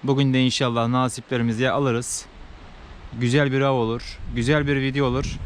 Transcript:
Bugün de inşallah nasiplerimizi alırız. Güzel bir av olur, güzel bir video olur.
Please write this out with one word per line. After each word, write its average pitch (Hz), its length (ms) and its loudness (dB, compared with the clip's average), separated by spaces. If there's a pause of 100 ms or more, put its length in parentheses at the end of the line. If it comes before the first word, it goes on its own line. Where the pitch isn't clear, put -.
Bugün 135 300 2
de 131 120 4
inşallah 120 420 2
nasiplerimizi 123 800 0
alırız. 123 560 -2 (920)
Güzel 131 320 4
bir 135 100 2
av 135 140 2
olur, 117 440 -2 (160)
güzel 139 320 2
bir 139 140 0
video 135 240 0
olur. 127 400 -2